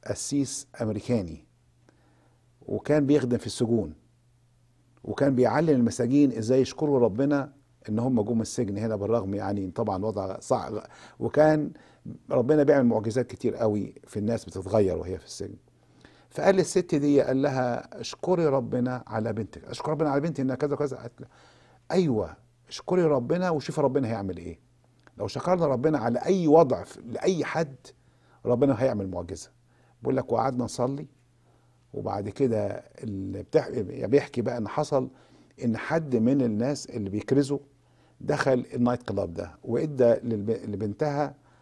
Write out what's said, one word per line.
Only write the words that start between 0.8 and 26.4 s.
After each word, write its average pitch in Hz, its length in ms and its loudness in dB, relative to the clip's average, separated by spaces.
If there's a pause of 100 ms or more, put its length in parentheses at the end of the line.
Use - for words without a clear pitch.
أمريكاني، 107 640 -2 (1200)
وكان 143 400 0
بيخدم 123 320 4
في - 80 -10
السجون، 107 480 0 (1120)
وكان 139 300 2
بيعلم 127 420 4
المساجين 123 560 4
إزاي 113 280 2
يشكروا 139 380 0
ربنا 131 540 2 (360)
إن 107 100 -2
هم 120 240 2
جم 113 180 0
السجن 104 380 -4
هنا، 110 180 -2
بالرغم 101 380 -2
يعني 98 360 -4
طبعا 101 340 -4
وضع 98 360 -6
صعب، 104 420 -4 (360)
وكان 151 520 2 (600)
ربنا 139 320 4
بيعمل 139 240 6
معجزات 113 400 2
كتير - 300 -4
قوي 107 380 -2 (120)
في - 120 -10
الناس 107 260 -2
بتتغير 95 540 0
وهي 90 200 -8
في - 60 -18
السجن. 98 320 -12 (760)
فقال 190 240 4
للست 180 400 2
دي، 143 280 4
قال 135 200 2
لها: 127 580 -2
"اشكري 170 460 -2
ربنا 127 600 0
على 113 260 -4
بنتك." - 320 -8
"اشكر - 260 -8
ربنا 151 200 0
على 139 100 0
بنتي 139 220 -4
انها 131 140 -2
كذا 143 180 -2
وكذا؟" 135 220 -4
قالت - 240 -16
له: 123 60 -16 (640)
"ايوه، 117 460 0 (320)
اشكري - 340 0
ربنا 151 480 2
وشوفي 151 300 -4
ربنا 135 280 2
هيعمل 101 280 -4
ايه." 85 220 -12 (600)
لو 104 100 -6
شكرنا 170 380 0
ربنا 139 320 2
على 117 200 0
اي 180 300 2